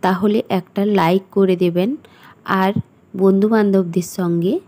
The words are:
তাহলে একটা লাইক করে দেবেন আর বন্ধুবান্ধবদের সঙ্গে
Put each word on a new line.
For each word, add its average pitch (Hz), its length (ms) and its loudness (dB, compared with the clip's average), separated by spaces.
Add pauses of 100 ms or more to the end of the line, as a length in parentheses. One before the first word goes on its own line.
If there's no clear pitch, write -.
তাহলে 196 360 0 (200)
একটা 190 240 -6 (160)
লাইক 180 260 2 (120)
করে 190 200 2
দেবেন 180 340 0 (680)
আর 190 100 2 (440)
বন্ধুবান্ধবদের 196 920 2 (100)
সঙ্গে 175 340 -2 (160)